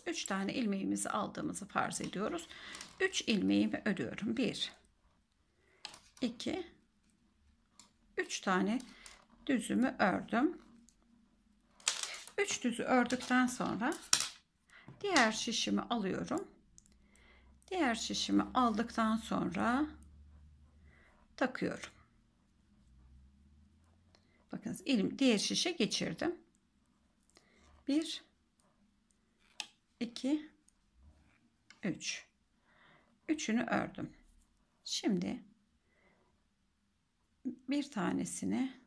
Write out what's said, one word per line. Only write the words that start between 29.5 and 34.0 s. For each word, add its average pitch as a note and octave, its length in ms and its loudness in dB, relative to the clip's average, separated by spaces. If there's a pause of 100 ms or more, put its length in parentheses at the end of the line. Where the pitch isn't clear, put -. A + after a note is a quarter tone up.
iki, C4+ 520 -2 (1300)
üç. - 420 -4 (1040)
Üçünü A#3+ 360 0
ördüm. - 480 -2 (720)